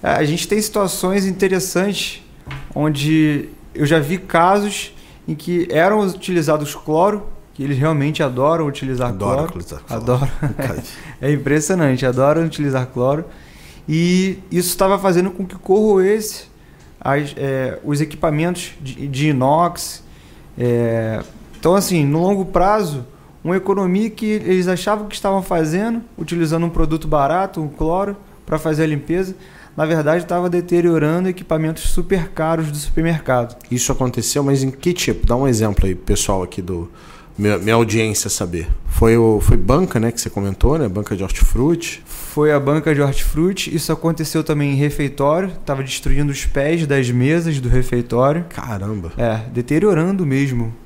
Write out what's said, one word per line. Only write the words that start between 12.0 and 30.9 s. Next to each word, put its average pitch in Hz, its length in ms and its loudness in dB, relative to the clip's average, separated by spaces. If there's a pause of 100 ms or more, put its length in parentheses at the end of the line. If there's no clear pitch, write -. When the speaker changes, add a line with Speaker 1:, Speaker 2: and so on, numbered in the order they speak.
Speaker 1:
adoram 135 380 2
utilizar 143 440 -2
cloro. 135 360 0 (640)
E 175 520 2 (120)
isso 175 260 -2
tava 196 220 4
fazendo 185 320 2
com 190 140 -8
que 180 100 -14
corroesse 208 920 2 (520)
as, 143 380 -2
é, 135 440 -4
os 143 200 -2
equipamentos 160 800 -2
de, 135 260 -10
de 143 220 0
inox. 151 720 0 (540)
É, 113 640 0 (360)
então, 170 180 2
assim, 180 300 2
no 147 140 2
longo 190 240 0
prazo, 175 600 0 (360)
uma 170 140 -2
economia 196 540 0
que 220 160 -8
eles 185 420 0
achavam 208 400 -2
que - 80 -12
estavam 196 260 -2
fazendo, 185 600 -2 (160)
utilizando 165 480 -2
um 170 40 0
produto 160 380 0
barato, 156 540 0
um 151 80 -6
cloro, 185 480 -2 (280)
pra 156 140 -2
fazer 156 240 0
a 160 40 0
limpeza, 170 460 -2 (420)
na 151 100 0
verdade, 160 400 0
tava 175 240 -2
deteriorando 175 800 2